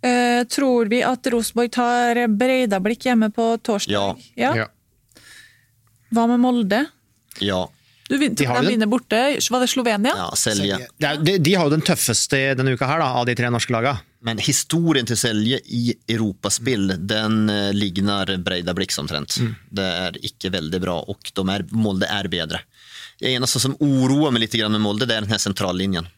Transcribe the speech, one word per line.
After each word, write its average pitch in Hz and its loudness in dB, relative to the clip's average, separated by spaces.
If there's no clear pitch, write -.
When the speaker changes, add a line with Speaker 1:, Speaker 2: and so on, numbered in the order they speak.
Speaker 1:
Eh, 247 2
tror 247 2
vi 240 2
at 254 -2
Rosenborg 240 0
tar 240 2
Breidablikk 220 0
hjemme 220 4
på 226 0
torsdag? 202 -2
Speaker 2:
Ja. 202 0
Speaker 1:
Ja. 254 0
Speaker 3:
Ja. 107 0
Speaker 1:
Hva 233 4
med 240 4
Molde? 240 2
Speaker 2:
Ja. 95 0
Speaker 1:
Du - -2
vin-, 277 0
Speaker 3:
De 143 2
har 123 0
Speaker 1:
de - 2
Speaker 3:
jo 156 2
den 233 0
Speaker 1:
vinner 214 2
borte. 226 0
Var 247 0
det 240 0
Slovenia? 233 0
Speaker 2:
Ja, 175 -6
Selje. 101 0
Speaker 3:
Det 151 0
er, 151 -2
de, 160 2
de 160 4
har 170 4
jo 143 4
den 156 0
tøffeste - 0
denne 131 2
uka 131 0
her 156 0
da, 143 2
av 120 2
de 123 2
tre 120 0
norske 120 0
laga. 120 2
Speaker 2:
Men 113 -4
historien 156 2
til 113 -2
Selje 113 2
i 120 -2
europaspill, 107 0
den, 107 0
eh, 101 0
ligner 98 -2
Breidablikk 90 -4
omtrent. 73 -6
Speaker 3:
Mm. 113 -2
Speaker 2:
Det 98 -2
er - -10
ikke - -8
veldig 85 -4
bra, 90 -4
og - -12
de 95 -2
er, 95 -4
Molde 104 0
er 98 -4
bedre. 82 -4
Det - -4
eneste 127 -2
som 135 -2
oroer 139 2
meg 113 0
litt - -8
grann 107 0
med 107 2
Molde, 104 0
det 113 0
er 107 -4
den 110 0
her 101 -2
sentrallinjen. 92 -2